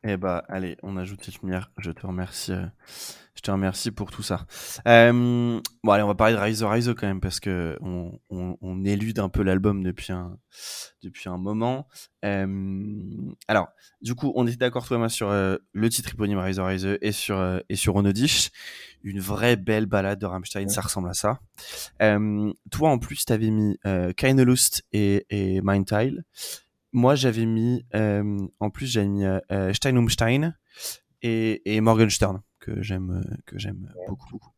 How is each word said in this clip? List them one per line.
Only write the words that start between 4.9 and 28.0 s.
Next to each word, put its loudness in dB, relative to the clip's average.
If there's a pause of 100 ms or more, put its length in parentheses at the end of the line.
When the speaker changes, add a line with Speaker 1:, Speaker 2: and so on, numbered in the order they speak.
Speaker 1:
bon, 6
allez, 6
on 2
va 2
parler 4
de 0
Rise 0
the 0
Rise 2
quand -4
même, -2
parce -4
que -4
on, -8 (100)
on, -6
on -6
élude 0
un -2
peu -2
l'album 2
depuis -6
un, -10 (640)
depuis -14
un -6
moment. -2 (360)
Euh, -4 (540)
alors, 2 (340)
du -4
coup, -2
on 4
était -2
d'accord, -2
toi 0
et 2
moi, 2
sur, -2
euh, 2 (160)
le 2
titre -4
éponyme -2
Rise -2
the -4
Rise -2
et -2
sur, -4
euh, 0 (120)
et -4
sur 0
Onodish. 2 (500)
Une -8
vraie 2
belle 0
balade 0
de -4
Rammstein, -6
Speaker 2:
Ouais. -4
Speaker 1:
ça -2
ressemble -4
à -6
ça. -2 (640)
Euh, 2 (160)
toi, 2
en 2
plus, -6
t'avais 2
mis, 2
euh, 0
Keine 4
Lust 4
et, 2
et 0
Mein 2
Teil. -2 (760)
Moi, 6
j'avais 2
mis, 0
euh, 0 (240)